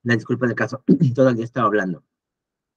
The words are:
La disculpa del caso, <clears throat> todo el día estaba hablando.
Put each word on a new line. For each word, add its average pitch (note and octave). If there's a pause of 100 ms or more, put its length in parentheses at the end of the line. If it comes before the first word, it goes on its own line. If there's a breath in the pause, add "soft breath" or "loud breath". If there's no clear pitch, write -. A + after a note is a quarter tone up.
La A#2
disculpa B2
del A2+
caso, -
<clears throat> C3+
todo C3
el A#2+
día A2+
estaba A#2
hablando. F#2+ (720)